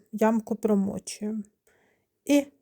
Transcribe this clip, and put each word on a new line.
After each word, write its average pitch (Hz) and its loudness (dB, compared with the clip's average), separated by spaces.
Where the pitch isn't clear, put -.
Ямку 220 0
промочуємо. 208 -2
І 285 4